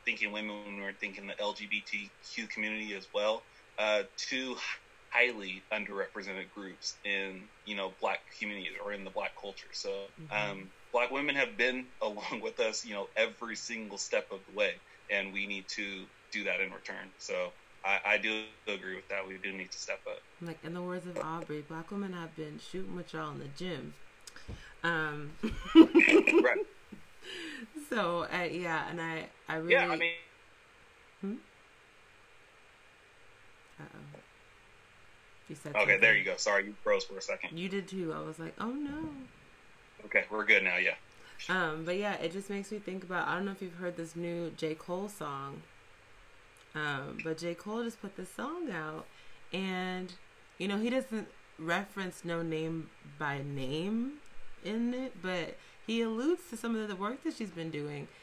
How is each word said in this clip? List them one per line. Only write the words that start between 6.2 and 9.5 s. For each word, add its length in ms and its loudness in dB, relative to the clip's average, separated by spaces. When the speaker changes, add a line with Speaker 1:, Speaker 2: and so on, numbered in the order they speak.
Speaker 1:
groups 540 -8
in, 440 0
you 120 -4
know, 240 -2
Black 200 0
communities 440 -6
or 100 -4
in 120 -6
the 60 -8
Black 300 -2
culture. 320 -10